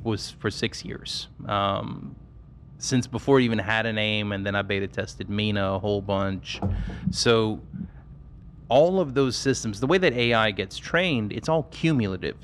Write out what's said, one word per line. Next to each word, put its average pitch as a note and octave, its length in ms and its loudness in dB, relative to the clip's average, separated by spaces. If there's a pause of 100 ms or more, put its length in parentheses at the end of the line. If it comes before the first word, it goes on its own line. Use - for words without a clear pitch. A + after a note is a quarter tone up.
was G#2+ 260 -4
for - 180 -4
six - 360 -6
years, - 420 -10 (200)
um, G2 680 -4 (680)
since B2+ 280 0
before C3 320 4
it - 20 6
even A2+ 160 2
had A2 280 0
a A2+ 60 -2
name, G#2+ 380 0
and G2 160 -4
then G2+ 80 0
I G2+ 80 2
beta G2 240 0
tested F#2+ 420 -6
Mina G2+ 460 0
a F#2+ 60 0
whole G#2 200 0
bunch. G2 600 -2 (500)
So A2+ 480 4 (1120)
all E3+ 320 6
of C#3 140 0
those C3+ 200 2
systems, A2+ 460 0
the C3 80 0
way F#3 100 6
that F3 140 4
A A#2+ 220 4
I A2 180 4
gets F#2+ 240 -4
trained, C#3+ 560 0
it's - 160 -8
all D#3+ 160 2
cumulative. G#2 800 0